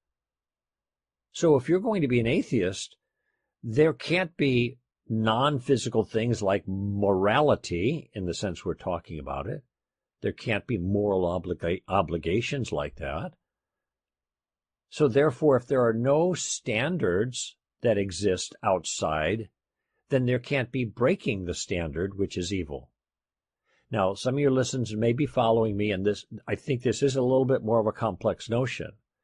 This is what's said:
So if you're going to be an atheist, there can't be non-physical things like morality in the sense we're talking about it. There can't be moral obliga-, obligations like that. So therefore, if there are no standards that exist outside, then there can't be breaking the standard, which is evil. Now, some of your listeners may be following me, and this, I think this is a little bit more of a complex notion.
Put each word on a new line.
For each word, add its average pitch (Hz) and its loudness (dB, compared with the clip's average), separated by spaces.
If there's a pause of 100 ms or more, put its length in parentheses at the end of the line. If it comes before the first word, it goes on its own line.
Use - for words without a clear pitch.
(1300)
So 160 4
if 123 0
you're 175 4
going 214 0
to 139 2
be 120 4
an 110 2
atheist, 113 -2 (680)
there 147 2
can't 170 -4
be 123 0 (300)
non-physical 117 2
things 110 0
like 98 2
morality 101 2
in 95 -6
the 85 -2
sense 92 -6
we're 85 -4
talking 82 -8
about 71 -8
it. - -8 (580)
There 104 -2
can't 104 -4
be 117 -2
moral 98 2
obliga-, 87 -2
obligations 95 -2
like 73 -6
that. 85 -8 (1600)
So 147 2
therefore, 139 4
if 120 -2
there 131 2
are 117 4
no 143 2
standards 120 -2 (260)
that 110 2
exist 92 -4
outside, 90 -2 (600)
then 127 0
there 123 2
can't 123 -4
be 131 -2
breaking 117 -2
the 85 -4
standard, 87 -4
which 95 -4
is 90 -4
evil. 73 -8 (1000)
Now, 98 2
some 127 -2
of 143 0
your 143 4
listeners 127 0
may 117 2
be 139 0
following 113 2
me, 104 0
and 95 0
this, 104 0 (220)
I 110 -2
think 123 -4
this 120 0
is 139 2
a 131 2
little 131 4
bit 127 2
more 113 2
of 107 2
a 107 0
complex 104 -2
notion. 120 -4 (320)